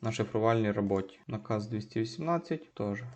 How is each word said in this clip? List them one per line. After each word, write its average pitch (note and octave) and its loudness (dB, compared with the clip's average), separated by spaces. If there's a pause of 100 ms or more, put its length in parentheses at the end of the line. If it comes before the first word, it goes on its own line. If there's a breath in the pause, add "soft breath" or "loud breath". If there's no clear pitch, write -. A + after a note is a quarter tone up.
на A2+ 0
шифрувальній A2 4
роботі. G2 0
Наказ G#2+ -2
двісті A2 -4
вісімнадцять, D#3+ -2
теж G2+ -2 (120)